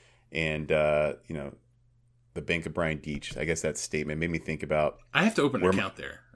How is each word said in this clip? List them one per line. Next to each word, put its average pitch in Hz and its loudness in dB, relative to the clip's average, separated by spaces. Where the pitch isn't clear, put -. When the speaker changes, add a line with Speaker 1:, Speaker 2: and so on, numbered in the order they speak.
Speaker 1:
and, 78 -2
uh, 76 4
you 82 -8
know, 69 -8
the 82 -6
Bank 82 0
of 80 -6
Brian 80 0
Deitch. 71 -8
I 73 -2
guess 82 0
that 78 -2
statement 76 -4
made 85 0
me 80 -2
think 80 -6
about 76 0
Speaker 2:
I 160 4
have 220 2
to 156 4
open 123 2
an - 2
Speaker 1:
where 92 6
m- - 0
Speaker 2:
account 98 -4
there. - -12